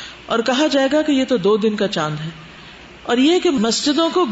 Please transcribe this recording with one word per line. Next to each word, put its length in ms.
اور 120
کہا 280
جائے 260
گا 100
کہ 100
یہ 120
تو 120
دو 200
دن 200
کا 120
چاند 320
ہے، 100
اور 140
یہ 220
کہ 120
مسجدوں 600
کو 220